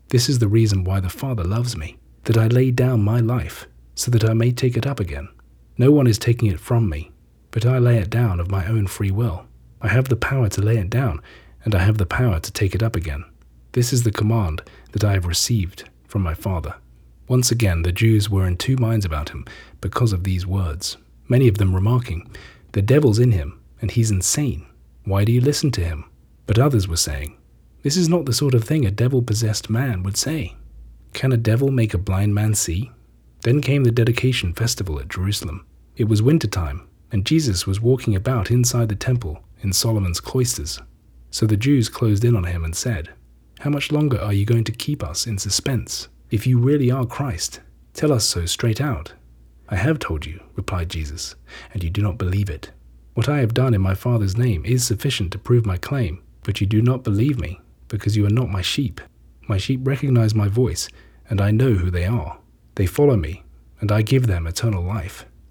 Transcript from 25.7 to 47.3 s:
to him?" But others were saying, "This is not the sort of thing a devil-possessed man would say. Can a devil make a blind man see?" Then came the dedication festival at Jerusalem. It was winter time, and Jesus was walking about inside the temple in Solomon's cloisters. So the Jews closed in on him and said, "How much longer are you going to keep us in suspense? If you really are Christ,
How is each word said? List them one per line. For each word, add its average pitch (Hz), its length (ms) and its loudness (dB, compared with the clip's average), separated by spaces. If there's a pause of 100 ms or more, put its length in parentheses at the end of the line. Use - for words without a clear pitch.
to 90 120 -2
him?" 80 220 -6 (400)
But 101 120 2
others 120 300 4
were 82 80 -2
saying, 71 400 -4 (460)
"This 143 160 0
is 175 100 4
not 165 180 2
the 123 60 -2
sort 131 220 2
of 113 100 4
thing 151 220 2
a 95 60 2
devil-possessed 117 800 0
man 113 340 -2
would 98 120 -4
say. 139 400 -4 (560)
Can 131 200 -2
a 123 60 4
devil 117 320 2
make 117 240 2
a 95 60 0
blind 101 340 0
man 104 220 2
see?" 92 340 -4 (540)
Then 135 180 2
came 139 220 2
the 120 80 4
dedication 117 600 0
festival 90 480 -4
at 67 100 -12
Jerusalem. 92 540 -4 (320)
It 113 100 -2
was 107 180 2
winter 143 240 2
time, 80 340 -4 (300)
and 98 120 0
Jesus 139 440 0
was 98 120 -2
walking 117 360 0
about 107 340 -2
inside 120 400 2
the 104 60 -2
temple 120 480 -4 (180)
in 95 120 -2
Solomon's 101 460 0
cloisters. - 640 -4 (480)
So - 160 -2
the 107 100 2
Jews 123 320 2
closed 107 380 0
in 120 100 4
on 90 100 0
him 87 200 -4
and 80 100 -6
said, - 340 -6 (500)
"How 147 100 -4
much 147 220 -2
longer 147 280 2
are 104 140 -2
you 101 100 2
going 117 200 2
to 110 80 0
keep - 320 -6
us 90 240 -6
in 104 100 -4
suspense? - 720 -4 (240)
If 113 160 -2
you 127 100 4
really 131 320 4
are 120 160 0
Christ, 120 540 -6 (340)